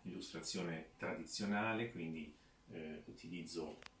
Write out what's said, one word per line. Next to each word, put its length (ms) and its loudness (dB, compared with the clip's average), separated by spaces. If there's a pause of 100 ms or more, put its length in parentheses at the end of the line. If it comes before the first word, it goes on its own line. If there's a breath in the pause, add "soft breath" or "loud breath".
illustrazione 920 -2
tradizionale, 920 4
quindi, 440 -2 (360 loud breath)
eh, 360 -6
utilizzo 720 -4 (220)